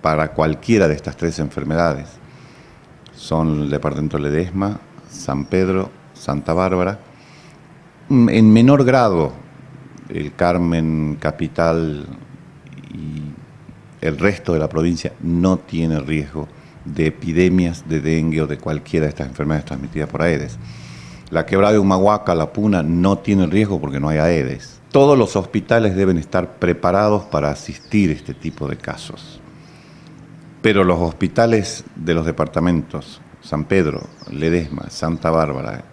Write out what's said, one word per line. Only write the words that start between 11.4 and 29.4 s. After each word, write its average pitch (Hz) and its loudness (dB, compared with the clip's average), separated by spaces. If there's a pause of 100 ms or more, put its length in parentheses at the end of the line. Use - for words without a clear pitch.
y 76 -10 (800)
el 78 -2
resto 92 0
de 78 2
la 76 -2
provincia 82 -2 (100)
no 85 2
tiene 80 -2
riesgo 73 -6 (380)
de 78 -2
epidemias 87 0
de 78 -2
dengue 80 0
o 76 -2
de 73 -6
cualquiera 78 -4
de - 0
estas 73 -8
enfermedades 73 -4
transmitidas 71 -8
por 71 -6
Aedes. 76 -2 (720)
La 80 -2
quebrada 101 4
de 107 6
Humahuaca, 98 2
La 78 0
Puna, 104 0
no 87 2
tiene 98 2
riesgo 98 0
porque 69 -4
no 73 -2
hay 76 0
Aedes. 76 -2 (120)
Todos 139 6
los 107 2
hospitales 101 0
deben 95 4
estar 90 -4
preparados 92 2
para 73 -2
asistir 85 -2
este - -8
tipo 76 -10
de 73 -6
casos. - -14 (1200)